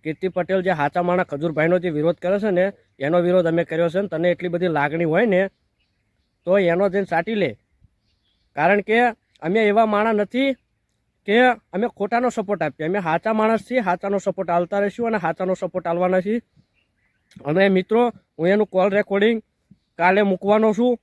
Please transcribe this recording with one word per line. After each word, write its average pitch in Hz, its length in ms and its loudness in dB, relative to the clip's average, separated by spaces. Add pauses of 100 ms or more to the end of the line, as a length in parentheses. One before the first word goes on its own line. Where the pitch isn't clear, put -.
કીર્તિ 160 240 -6
પટેલ 180 340 -2
જે 185 80 0
હાચા 156 320 -2
માણા 180 200 0
ખજૂરભાઈનો 160 560 0
જે 175 120 -2
વિરોધ 156 260 -2
કરે 190 220 -2
છે 208 120 -2
ને, 185 220 0 (260)
એનો 156 240 0
વિરોધ 180 240 2
અમે 165 180 0
કર્યો 170 240 -2
છે 170 120 -2
ને. 202 80 -4
તને 170 220 0
એટલી 175 180 -4
બધી 175 200 -2
લાગણી 151 360 0
હોય 170 220 2
ને, 190 240 0 (960)
તો 185 140 2
એનો 180 300 2
જઈને 190 160 -2
સાટી 170 300 -4
લે. 160 240 -2 (960)
કારણ 180 240 2
કે 214 180 0 (440)
અમે 185 240 0
એવા 214 200 4
માણા 214 260 0
નથી 240 400 0 (760)
કે 208 80 2 (360)
અમે 202 160 -2
ખોટાનો 233 400 -2
સપોર્ટ 196 340 -4
આપીએ. 156 240 -6
અમે 190 120 -2
હાચા 170 340 -2
માણસ 220 280 2 (100)
છીએ, 247 100 0
હાચાનો 196 380 -2
સપોર્ટ 185 320 -4
આલતા 175 280 0
રહીશું 202 280 -2
અને 220 100 -2
હાચાનો 185 380 -2
સપોર્ટ 180 320 -8
આલવાના 180 340 0
છીએ. 214 200 -4 (1040)
અને 180 240 2
મિત્રો, 220 440 2 (260)
હું 165 100 0
એનું 208 180 2
કોલ 185 240 0
રેકોર્ડિંગ 208 520 0 (560)
કાલે 185 240 4
મૂકવાનો 208 500 2
છું 240 300 0